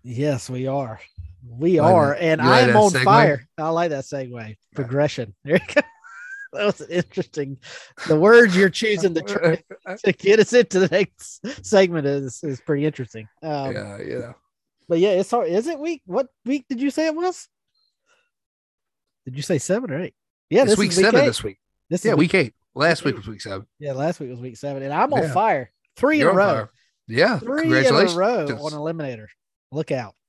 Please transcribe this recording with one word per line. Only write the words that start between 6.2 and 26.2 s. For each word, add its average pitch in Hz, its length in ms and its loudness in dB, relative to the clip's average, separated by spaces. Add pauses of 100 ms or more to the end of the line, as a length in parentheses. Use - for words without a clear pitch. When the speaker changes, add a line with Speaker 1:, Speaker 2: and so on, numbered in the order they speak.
Speaker 1:
That 208 140 -6
was - 140 -4
interesting. 151 760 -6 (500)
The 160 80 4
words 208 400 6
you're 190 140 4
choosing 196 460 -2
to 165 80 0
try 175 400 -2 (160)
Speaker 2:
<laughs> 185 260 -14
Speaker 1:
to 196 80 4
get 208 260 4
us 208 140 2
into 202 280 4
the 180 60 2
next - 560 -4 (220)
segment 175 400 2
is, 139 380 -4
is 139 180 -8
pretty 147 240 -2
interesting. 113 420 -8 (140)
Um, 139 320 -6
Speaker 2:
Yeah, 101 320 -12
yeah. 120 260 -10 (560)
Speaker 1:
but 170 120 0
yeah, 196 140 2
it's 185 180 -2
hard. 233 160 -2
Is 233 180 -2
it 320 140 -6
week? 311 260 -8
What 233 220 -4 (180)
week 262 240 -4
did 233 100 -8
you 277 120 -2
say 320 160 -2
it 311 80 -4
was? 349 340 -6 (1800)
Did 127 100 -14
you 143 60 -10
say 160 160 -2
seven 196 340 -4
or 147 100 -6
eight? 156 140 -12 (340)
Yeah, 208 140 4
Speaker 2:
It's 208 80 4
Speaker 1:
this 185 80 4
Speaker 2:
week 190 120 0
Speaker 1:
is 175 60 0
week 190 80 6
Speaker 2:
seven 240 160 4
Speaker 1:
eight. 294 60 4
Speaker 2:
this - 160 -4
week. 101 140 -12 (320)
Speaker 1:
This 175 160 -4
Speaker 2:
Yeah, 220 60 2
Speaker 1:
is 165 60 4
Speaker 2:
week 165 160 2
Speaker 1:
week 175 120 2
Speaker 2:
eight. 104 80 -14 (220)
Last 156 280 0
Speaker 1:
week 135 120 0
Speaker 2:
week - 0 -
Speaker 1:
eight. - 40 -14
Speaker 2:
was 104 80 -16
week 107 140 -14
seven. 98 260 -12 (120)
Speaker 1:
Yeah, 143 140 -8
last 147 260 -4
week 131 100 -12
was 123 100 -14
week 120 180 -14
seven. 139 260 -10
And 139 100 -8
I'm 247 200 0
on 202 100 0
Speaker 2:
Yeah. 147 100 -4
Speaker 1:
fire. 170 380 0 (300)
Speaker 2:
You're 285 280 2